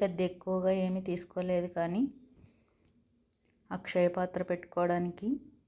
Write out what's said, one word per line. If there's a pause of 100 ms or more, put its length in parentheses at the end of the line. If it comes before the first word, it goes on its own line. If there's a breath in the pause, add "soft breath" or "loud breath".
పెద్ద (100)
ఎక్కువగా (120)
ఏమీ
తీసుకోలేదు,
కానీ (1800 soft breath)
అక్షయ
పాత్ర
పెట్టుకోవడానికి (400)